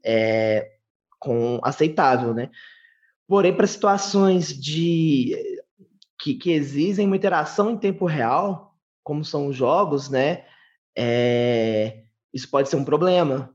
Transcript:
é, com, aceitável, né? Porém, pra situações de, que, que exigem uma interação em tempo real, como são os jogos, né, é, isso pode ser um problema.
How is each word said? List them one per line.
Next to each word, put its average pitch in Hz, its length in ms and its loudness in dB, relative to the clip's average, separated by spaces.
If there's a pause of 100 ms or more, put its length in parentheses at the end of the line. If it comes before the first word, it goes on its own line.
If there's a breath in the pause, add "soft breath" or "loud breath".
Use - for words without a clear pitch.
é, 110 680 0 (460)
com, 120 440 -2
aceitável, 131 680 0
né? 120 160 -6 (760 loud breath)
Porém, 190 260 4
pra 208 140 2
situações 196 880 0
de, 156 800 0 (840)
que, 147 180 -4
que - 160 -2
exigem 156 540 0
uma 190 120 2
interação 202 540 0
em 226 60 -4
tempo 196 280 -2
real, 156 720 -2 (260)
como 151 220 -6
são 143 220 -4
os 139 80 -4
jogos, 139 540 0
né, 139 360 -2 (520 loud breath)
é, 120 1040 0 (300)
isso 127 160 -10
pode 139 200 2
ser 165 80 0
um 135 80 -2
problema. 151 680 0